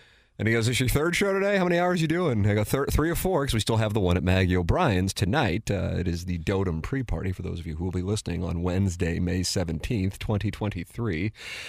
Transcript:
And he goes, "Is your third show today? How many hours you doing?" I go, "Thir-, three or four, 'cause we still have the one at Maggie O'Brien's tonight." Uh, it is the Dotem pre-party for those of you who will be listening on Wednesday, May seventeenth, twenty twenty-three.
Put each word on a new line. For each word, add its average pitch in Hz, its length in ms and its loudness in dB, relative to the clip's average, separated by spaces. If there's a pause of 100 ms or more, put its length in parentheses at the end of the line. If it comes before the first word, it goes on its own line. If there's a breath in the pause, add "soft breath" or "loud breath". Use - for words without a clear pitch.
(400 soft breath)
And 104 80 0
he 113 80 2
goes, 113 120 2
"Is 123 120 0
your 127 100 2
third 160 260 2
show 202 160 2
today? 196 260 2
How 185 60 2
many 180 140 2
hours 175 240 2
you 160 60 0
doing?" 147 420 2
I 104 60 4
go, 104 80 2
"Thir-, 135 240 -2
three 156 240 2
or - 40 0
four, 170 300 0
'cause 127 80 -2
we 113 60 2
still 110 180 2
have 107 160 2
the 110 60 2
one 90 180 4
at 73 60 -2
Maggie 92 340 4
O'Brien's 98 560 2
tonight." 104 560 0
Uh, 90 260 0
it 87 120 -2
is 85 180 -2
the 90 140 -4
Dotem 92 420 -2
pre-party 92 500 -4
for 90 120 -8
those 87 160 -6
of 85 80 -10
you 78 80 -6
who 80 80 -6
will 92 80 -2
be 90 100 -2
listening 90 420 -2
on 85 200 -2
Wednesday, 87 560 0
May 87 240 0
seventeenth, 92 760 -2
twenty 107 320 -2
twenty-three. 95 840 -4 (380 loud breath)